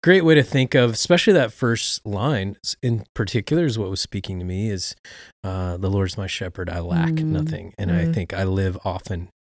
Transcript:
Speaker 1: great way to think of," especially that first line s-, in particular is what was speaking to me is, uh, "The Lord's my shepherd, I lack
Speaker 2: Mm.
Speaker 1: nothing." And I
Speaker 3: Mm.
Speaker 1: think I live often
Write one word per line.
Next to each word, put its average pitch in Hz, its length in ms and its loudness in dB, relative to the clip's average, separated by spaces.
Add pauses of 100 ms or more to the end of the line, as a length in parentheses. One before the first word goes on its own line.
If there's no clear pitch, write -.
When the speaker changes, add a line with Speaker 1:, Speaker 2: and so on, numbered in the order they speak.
Speaker 1:
great 180 220 6
way 160 100 8
to 147 80 8
think 131 320 0
of," 123 180 6
especially 175 420 4
that 127 180 4
first - 540 -2
line 101 580 -2
s-, - 180 -8
in 117 220 0 (100)
particular 127 520 0
is 113 120 -2
what 98 120 -4
was 95 100 -4
speaking 95 380 -8
to 90 80 -6
me 95 240 -4
is, 95 260 -8 (480)
uh, 92 320 -4
"The 92 140 -2
Lord's 98 260 0
my 98 100 -6
shepherd, 92 440 -8
I 87 100 -6
lack 85 360 0
Speaker 2:
Mm. 160 100 -2
Speaker 1:
nothing." 156 500 -4
And 92 160 -2
I 85 140 0
Speaker 3:
Mm. 82 80 0
Speaker 1:
think 87 180 -4
I 95 120 -4
live 95 420 0
often 90 420 -6 (120)